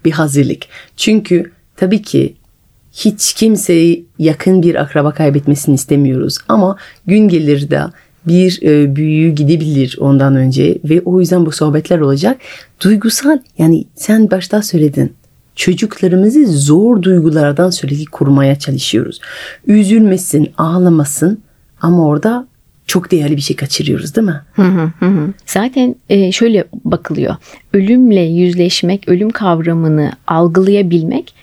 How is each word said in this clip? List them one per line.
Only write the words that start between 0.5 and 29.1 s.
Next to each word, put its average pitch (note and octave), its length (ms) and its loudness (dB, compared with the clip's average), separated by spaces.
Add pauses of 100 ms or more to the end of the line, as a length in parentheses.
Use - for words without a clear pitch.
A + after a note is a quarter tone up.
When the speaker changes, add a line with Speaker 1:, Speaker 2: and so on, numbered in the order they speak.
Speaker 1:
Çünkü G#3 560 -2 (240)
tabii G#3 260 0
ki C3+ 320 -2 (580)
hiç - 400 -2
kimseyi E3+ 720 0 (140)
yakın E3 440 0
bir E3 120 2
akraba C#3+ 380 -2
kaybetmesini C#3+ 640 0
istemiyoruz. C3 640 -2 (100)
Ama G3 280 0 (300)
gün G#3 220 4
gelir D3 420 0
de C#3+ 120 -2 (440)
bir, F3+ 360 2
e, D3 340 2
büyüğü D#3 340 0
gidebilir D3 720 0
ondan C#3 360 2
önce C3+ 480 0
ve D#3+ 160 2
o F3+ 200 0
yüzden F3 260 0
bu D#3 60 -4
sohbetler D#3 460 -2
olacak. D#3 400 0 (460)
Duygusal, A3+ 540 0 (200)
yani D#3+ 260 2 (100)
sen G#3+ 360 0
başta F#3+ 320 -2
söyledin. D3+ 500 -2 (440)
Çocuklarımızı G3+ 880 0
zor F3 560 2
duygulardan D#3+ 680 2
sürekli D3 340 -6
korumaya C#3 540 0
çalışıyoruz. - 600 -4 (460)
Üzülmesin, G3+ 920 2
ağlamasın E3 840 0 (380)
ama E3+ 260 2
orada A3 400 -2 (400)
çok F3 240 -4
değerli D3+ 260 0
bir C#3+ 40 -4
şey - 160 -6
kaçırıyoruz, D3 600 -6
değil A3+ 100 0
mi? D3+ 140 -4 (120)
Speaker 2:
Hı G#3+ 100 0
hı, F3+ 360 0
hı F3 80 -2
hı. F3 220 0 (180)
Zaten, B3 480 -2 (140)
e, F#3+ 240 2
şöyle A3 320 0 (200)
bakılıyor. - 520 -4 (360)
Ölümle G#3+ 480 4
yüzleşmek, F3 880 0
ölüm G3+ 220 0